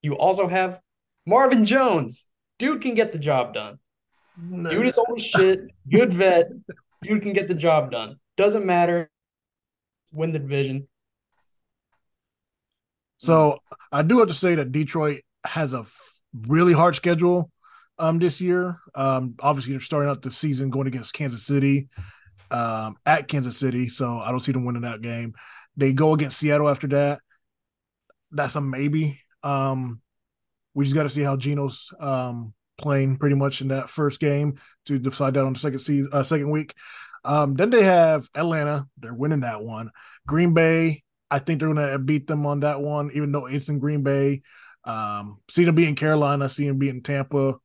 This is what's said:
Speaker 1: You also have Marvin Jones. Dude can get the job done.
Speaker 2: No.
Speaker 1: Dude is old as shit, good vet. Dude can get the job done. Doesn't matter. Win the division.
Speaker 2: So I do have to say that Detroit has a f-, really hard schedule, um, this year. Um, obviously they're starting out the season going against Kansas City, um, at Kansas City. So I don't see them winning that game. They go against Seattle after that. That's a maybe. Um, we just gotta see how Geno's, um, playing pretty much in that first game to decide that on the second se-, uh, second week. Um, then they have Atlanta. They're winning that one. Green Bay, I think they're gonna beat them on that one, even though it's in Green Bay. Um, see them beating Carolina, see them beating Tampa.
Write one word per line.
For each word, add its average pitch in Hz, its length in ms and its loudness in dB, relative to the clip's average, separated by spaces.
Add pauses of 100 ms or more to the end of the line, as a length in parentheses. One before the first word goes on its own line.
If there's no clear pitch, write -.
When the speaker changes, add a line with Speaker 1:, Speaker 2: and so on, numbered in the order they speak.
Speaker 1:
You 143 160 -4
also 185 300 2
have 180 320 -2 (460)
Marvin 240 400 6
Jones. 202 600 0 (340)
Dude 269 220 -2
can 254 120 -4
get 214 180 2
the 160 80 -8
job 139 340 0
done. 107 260 -10 (580)
Speaker 2:
No. 170 320 -10
Speaker 1:
Dude 202 180 0
is 247 100 2
old 233 200 0
as 214 80 -8
shit, 190 360 4 (280)
good 214 240 6
vet. 175 340 4 (540)
Dude 208 220 -2
can 202 100 -4
get 190 140 0
the 180 80 -2
job 151 360 2
done. 113 260 -8 (200)
Doesn't 208 280 4
matter. 175 440 2 (1040)
Win 160 200 -4
the 156 80 -4
division. 139 480 -4 (2250)
Speaker 2:
So 160 420 4 (320)
I 147 100 0
do 214 180 4
have 214 80 6
to 165 60 -6
say 175 220 2
that 135 160 -4
Detroit 151 500 -2 (240)
has 147 280 -4
a 123 60 -8
f-, - 420 -20 (260)
really 170 260 6
hard 160 220 6
schedule, 175 560 2 (460)
um, 160 220 0
this 175 220 0
year. 180 380 -2 (160)
Um, 131 440 -2
obviously 139 340 -2
they're 127 80 -6
starting 143 280 -2
out 135 120 -6
the 135 100 -10
season 135 380 -4
going 135 180 -2
against 123 260 -8
Kansas 120 320 -8
City, 139 420 0 (640)
um, 113 440 -6 (100)
at 151 220 2
Kansas 123 300 -4
City. 127 320 -2
So 120 300 -6
I 107 120 -8
don't 127 80 -2
see 135 120 -4
them 123 140 -2
winning 120 160 -4
that 113 200 -8
game. 117 320 -8 (440)
They 135 160 2
go 156 200 4
against 147 240 -2
Seattle 147 320 2
after 139 180 -2
that. 143 320 0 (1120)
That's 143 240 -4
a 147 60 -2
maybe. 143 600 -2 (220)
Um, 135 580 -4 (720)
we 139 120 0
just 135 100 0
gotta 147 140 0
see 143 140 -4
how 139 140 0
Geno's, 139 640 -4
um, 123 540 -6 (240)
playing 135 400 0
pretty 143 180 2
much 135 260 -2
in 135 60 -6
that 135 220 -4
first 143 300 -4
game 143 360 0 (320)
to 139 100 -2
decide 135 380 -2
that 135 100 2
on 131 80 -2
the 131 60 -6
second 135 200 -4
se-, 139 320 0
uh, 139 120 0
second 147 260 -2
week. 151 240 -4 (500)
Um, 143 300 2
then 180 160 2
they 233 140 6
have 165 520 6
Atlanta. 147 520 -2 (100)
They're 117 160 -14
winning 143 280 -2
that 110 220 -6
one. 113 280 -12 (360)
Green 165 260 2
Bay, 165 500 2 (260)
I 143 100 -2
think 156 200 -2
they're 156 120 0
gonna 143 280 -2
beat 143 280 0
them 147 200 -2
on 143 140 -2
that 147 200 -2
one, 147 320 -4
even 147 180 -2
though 139 140 -4
it's 139 240 -8
in 147 100 -2
Green 147 220 -2
Bay. 139 400 0 (420)
Um, 104 540 -8 (100)
see - 160 2
them 170 120 4
beating 160 200 4
Carolina, 143 540 0
see 143 180 -4
them 135 120 -2
beating 127 240 -4
Tampa. 135 600 -2